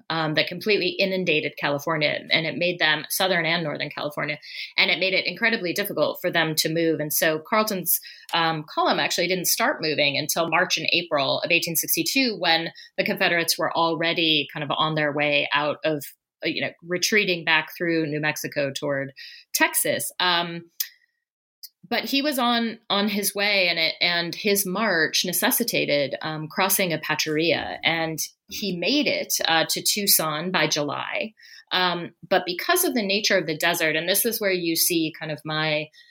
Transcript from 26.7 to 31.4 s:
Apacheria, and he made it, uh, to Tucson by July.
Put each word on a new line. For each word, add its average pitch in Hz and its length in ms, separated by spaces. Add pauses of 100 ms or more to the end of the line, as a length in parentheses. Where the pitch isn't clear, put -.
Apacheria, 151 920
and 160 340 (300)
he 196 300
made 226 300
it, 98 260 (120)
uh, 165 260
to 185 100
Tucson 175 680
by 156 160
July. 147 640 (400)